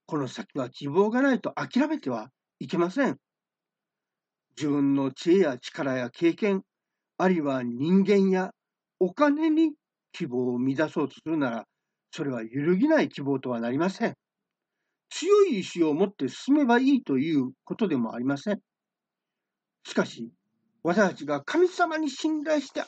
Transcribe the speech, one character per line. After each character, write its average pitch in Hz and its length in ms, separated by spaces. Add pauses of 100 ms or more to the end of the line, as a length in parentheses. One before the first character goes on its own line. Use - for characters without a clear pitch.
こ 156 120
の 135 80
先 113 320
は 127 120
希 143 180
望 196 220
が 247 120
な 277 100
い 208 80
と - 120
諦 190 340
め 302 140
て 131 100
は 113 200 (280)
い - 80
け 180 120
ま 170 120
せ 269 180
ん。 - 80 (1400)
自 147 120
分 143 260
の 135 180
知 170 220
恵 196 40
や 143 200
力 139 360
や 123 160
経 165 240
験、 196 280 (540)
あ 180 120
る 185 60
い 165 60
は 135 220
人 147 420
間 196 260
や 190 200 (480)
お 185 160
金 302 360
に 311 220 (400)
希 165 140
望 123 260
を 123 60
見 135 160
出 151 140
そ 151 160
う 127 40
と - 60
す - 120
る 160 100
な 139 140
ら、 113 160 (440)
そ 165 140
れ 139 60
は 117 120
揺 120 200
る 180 140
ぎ 254 120
な 311 120
い 151 80
希 - 140
望 139 160
と 131 120
は 117 100
な 117 100
り 131 80
ま 180 120
せ 226 180
ん。 139 60 (960)
強 392 340
い 247 160
意 - 40
志 170 180
を 156 100
持 180 140
っ - 20
て 135 200
進 - 260
め 302 100
ば 240 140
い 262 180
い - 60
と 135 160
い 151 180
う 127 160 (120)
こ 180 120
と 214 120
で 147 80
も 117 180
あ 117 40
り 123 60
ま 143 120
せ 208 160
ん。 - 80 (1200)
し - 100
か 160 120
し、 - 260 (500)
私 180 260
た 156 60
ち 143 120
が 143 160
神 349 260
様 330 300
に 311 120
信 311 340
頼 302 160
し - 100
て - 180